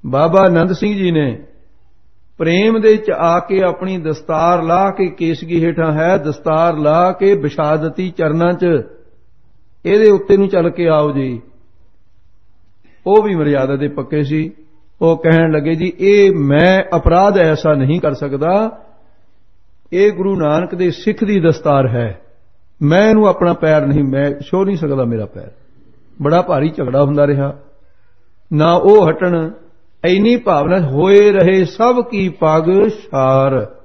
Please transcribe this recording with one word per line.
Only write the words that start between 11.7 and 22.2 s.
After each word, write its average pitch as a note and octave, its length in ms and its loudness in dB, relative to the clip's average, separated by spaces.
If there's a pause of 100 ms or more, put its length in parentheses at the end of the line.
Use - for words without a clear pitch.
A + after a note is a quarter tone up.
ਉਹ G#3 160 4
ਵੀ G3+ 120 -2
ਮਰਿਆਦਾ C#3+ 420 0
ਦੇ C#3+ 120 -4
ਪੱਕੇ D3 340 -6
ਸੀ। D#3 280 -4 (520)
ਉਹ E3 140 2
ਕਹਿਣ E3 360 2
ਲੱਗੇ, D#3 220 -2
"ਜੀ, E3+ 240 -4
ਇਹ G3 340 4
ਮੈਂ D#3+ 500 2 (140)
ਅਪਰਾਧ F#3+ 420 2
ਐਸਾ D#3 360 2
ਨਹੀਂ C#3+ 260 0
ਕਰ D3+ 140 -2
ਸਕਦਾ, E3+ 680 -4 (1120)
ਇਹ G3 200 2
ਗੁਰੂ F#3+ 240 -2
ਨਾਨਕ E3 380 -2
ਦੇ F3+ 160 -2
ਸਿੱਖ - 340 -4
ਦੀ G3 160 0
ਦਸਤਾਰ C#3+ 480 0
ਹੈ, A2+ 320 -4 (600)